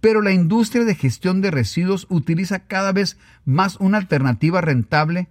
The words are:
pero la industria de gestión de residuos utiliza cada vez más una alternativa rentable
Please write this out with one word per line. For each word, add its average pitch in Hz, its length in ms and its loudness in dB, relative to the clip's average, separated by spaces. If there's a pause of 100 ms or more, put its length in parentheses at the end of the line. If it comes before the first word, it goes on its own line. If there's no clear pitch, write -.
pero 220 200 4
la 202 120 2
industria 214 520 2
de 214 100 0
gestión 180 460 -2
de 190 100 0
residuos 175 600 -2
utiliza 180 500 -2
cada 196 320 -4
vez 196 240 -2 (280)
más 180 320 0
una 196 220 2
alternativa 156 640 0
rentable 156 720 0